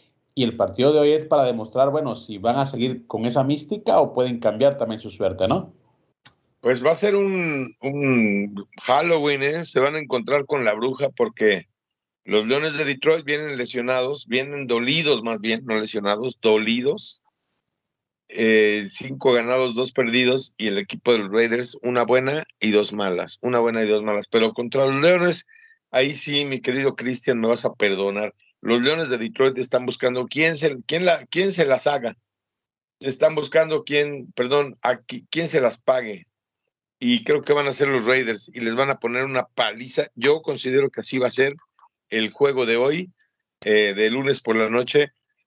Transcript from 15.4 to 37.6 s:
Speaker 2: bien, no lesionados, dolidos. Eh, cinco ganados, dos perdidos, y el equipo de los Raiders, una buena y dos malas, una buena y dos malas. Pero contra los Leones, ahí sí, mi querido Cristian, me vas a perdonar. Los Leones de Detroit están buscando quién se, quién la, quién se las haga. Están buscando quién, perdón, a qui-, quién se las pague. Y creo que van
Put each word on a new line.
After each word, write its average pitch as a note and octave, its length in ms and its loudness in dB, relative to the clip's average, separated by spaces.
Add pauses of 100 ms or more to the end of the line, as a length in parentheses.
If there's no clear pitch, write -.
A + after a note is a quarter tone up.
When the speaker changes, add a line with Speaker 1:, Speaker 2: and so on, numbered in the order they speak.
Speaker 2:
bien, A2+ 240 -4
no A2+ 120 -2
lesionados, G#2+ 640 -4
dolidos. A#2 800 0 (1080)
Eh, G#2+ 580 2
cinco C3 460 -2
ganados, B2 420 0
dos B2 160 -4
perdidos, B2+ 680 0
y A2 100 -4
el G2 100 0
equipo G2+ 340 -2
de A2+ 80 4
los G2 140 -6
Raiders, A#2 480 0
una B2 220 0
buena C3 420 0 (160)
y G#2+ 100 0
dos G#2 220 2
malas, F#2 480 -4
una B2 180 0
buena A2+ 240 2
y G#2 60 0
dos G#2+ 160 0
malas. G#2 240 -4
Pero A2+ 240 2
contra B2 320 -2
los C3+ 160 0
Leones, F3 460 2 (440)
ahí C#3 240 2
sí, C#3+ 300 -4
mi C3+ 160 -6
querido C3 340 -2
Cristian, B2 460 -2
me A2+ 80 2
vas A#2 160 0
a - 80 -2
perdonar. G2+ 600 -2 (280)
Los A#2+ 200 2
Leones D3+ 280 0
de B2 80 -2
Detroit B2 400 0
están B2+ 280 -2
buscando B2 420 -4
quién D#3+ 280 0
se, C#3 280 -2
quién E3 220 -2
la, E3+ 200 2
quién F#3+ 260 -2
se E3+ 140 0
las C3 220 2
haga. C3+ 280 -2 (840)
Están D#3 340 0
buscando D#3 480 0
quién, D3 480 -4
perdón, C3 500 0
a B2 200 0
qui-, - 280 -14
quién E3 200 -4
se D#3 100 2
las A#2+ 220 0
pague. A#2 440 -2 (720)
Y A#2+ 260 2
creo D3 160 0
que C#3+ 100 0
van D3 160 2